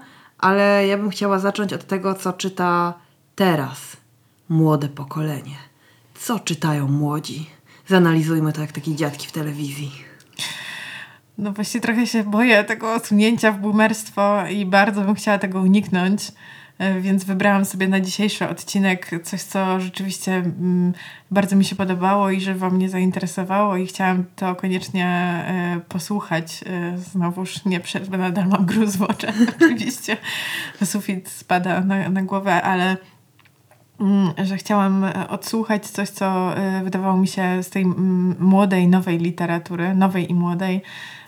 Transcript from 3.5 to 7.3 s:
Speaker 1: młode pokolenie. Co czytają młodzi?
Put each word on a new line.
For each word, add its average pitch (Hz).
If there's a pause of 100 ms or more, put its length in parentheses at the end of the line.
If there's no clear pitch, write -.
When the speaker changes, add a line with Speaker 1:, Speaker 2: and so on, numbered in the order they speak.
Speaker 1:
młode 156
pokolenie. 143 (580)
Co 226
czytają 151
młodzi? 147 (420)